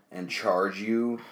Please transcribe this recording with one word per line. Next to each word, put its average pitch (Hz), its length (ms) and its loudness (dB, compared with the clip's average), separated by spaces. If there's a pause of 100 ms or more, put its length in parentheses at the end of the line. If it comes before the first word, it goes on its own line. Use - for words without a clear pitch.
(100)
and 90 200 -8
charge 95 500 2
you 117 400 0 (120)